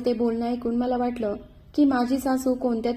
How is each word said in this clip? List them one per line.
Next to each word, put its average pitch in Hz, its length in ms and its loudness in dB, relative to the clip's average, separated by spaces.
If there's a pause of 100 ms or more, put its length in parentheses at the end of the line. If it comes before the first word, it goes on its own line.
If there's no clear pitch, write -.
ते 247 80 2
बोलणं 233 320 0
ऐकून 240 300 -2
मला 247 220 0
वाटलं 240 380 -2 (400)
की 294 100 6
माझी 254 320 2
सासू 262 360 0
कोणत्या 240 440 -2